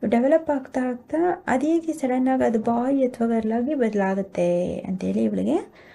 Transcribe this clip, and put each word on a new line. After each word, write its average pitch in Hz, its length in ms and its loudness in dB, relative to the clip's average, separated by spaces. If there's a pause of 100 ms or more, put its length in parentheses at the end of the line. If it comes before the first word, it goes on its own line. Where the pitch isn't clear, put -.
ಡೆವಲಪ್ 277 440 2
ಆಗ್ತಾ 269 400 -4
ಆಗ್ತಾ 247 280 -6 (300)
ಅದು 254 180 0
ಹೇಗೆ 330 280 0
ಸಡನ್ನಾಗಿ 254 500 0
ಅದು 220 160 2
ಬಾಯ್ 247 480 0
ಅಥವಾ 233 200 -2
ಗರ್ಲ್ 220 240 0
ಆಗಿ 247 240 0
ಬದಲಾಗುತ್ತೆ 196 1040 0
ಅಂತೇಳಿ 190 440 -2
ಇವಳಿಗೆ 214 340 0 (380)